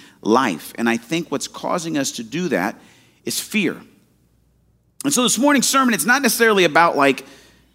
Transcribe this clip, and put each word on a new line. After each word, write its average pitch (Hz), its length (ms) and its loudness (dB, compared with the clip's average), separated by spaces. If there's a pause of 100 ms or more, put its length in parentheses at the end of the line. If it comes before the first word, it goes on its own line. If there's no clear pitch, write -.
(200)
life. 113 540 0
And 117 160 -2
I 117 80 -2
think 165 320 -8
what's 139 180 -8
causing 165 480 -6
us 139 160 -4
to 120 120 -10
do 143 240 -6
that 101 300 -4 (460)
is - 160 -6
fear. 180 400 -4 (1200)
And 143 100 0
so 247 80 2
this 233 160 0
morning's 277 300 2
sermon, 262 260 2
it's 156 100 -2
not 247 160 2
necessarily 226 440 2
about, 165 340 4
like, 139 260 2 (500)